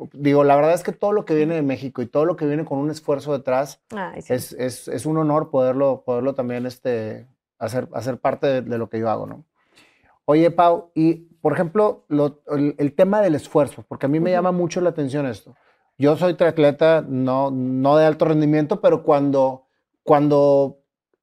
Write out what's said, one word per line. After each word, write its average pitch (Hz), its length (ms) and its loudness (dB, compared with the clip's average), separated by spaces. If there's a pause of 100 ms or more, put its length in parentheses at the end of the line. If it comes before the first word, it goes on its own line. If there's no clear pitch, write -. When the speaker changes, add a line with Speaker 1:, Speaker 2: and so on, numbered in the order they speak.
(120)
Speaker 1:
digo, 143 320 2
la 139 100 6
verdad 151 200 4
es 175 80 -4
que 202 100 -6
todo 202 200 -2
lo 208 120 -2
que 160 100 -2
viene 151 200 0
de 160 80 -2
México 131 400 -6
y 113 40 -6
todo 147 200 -2
lo 175 100 -2
que 156 100 -4
viene 147 180 -4
con 139 140 -6
un 147 120 -4
esfuerzo 147 420 -6
detrás 135 480 -4 (160)
Speaker 2:
Ay, 165 260 -10
sí. - 120 -4
Speaker 1:
es, - 180 -6
es, 247 360 -8
es 131 180 -8
un 156 100 -2
honor 156 340 -2
poderlo, 131 540 0
poderlo 127 300 -2
también, 123 320 -6
este, 117 600 -8 (320)
hacer, 120 360 -6
hacer 117 240 -6
parte 135 280 -2
de, 131 160 0
de 117 160 -6
lo 117 120 -6
que 113 100 -6
yo 113 100 -2
hago, 107 160 -6
¿no? 110 180 -18 (800)
Oye, 160 260 4
Pau, 170 440 2
y, 160 200 2 (260)
por 147 140 0
ejemplo, 185 540 0
lo, 147 400 -2
el, 143 300 -2
el 147 160 -2
tema 196 280 2
del 180 120 2
esfuerzo, 147 540 -2
porque 135 180 -6
a - 20 -2
mí 156 120 0
me 180 100 0
Speaker 2:
Ujú. 180 60 2
Speaker 1:
llama 180 160 0
mucho 175 280 -4
la 175 100 0
atención 143 360 -4
esto. 120 300 -12 (400)
Yo 147 200 2
soy 175 180 0
triatleta, 160 720 2
no, 131 440 -2
no 131 460 0
de 156 100 6
alto 156 200 2
rendimiento, 151 540 2
pero 165 220 2
cuando, 139 640 0 (380)
cuando 143 720 4 (440)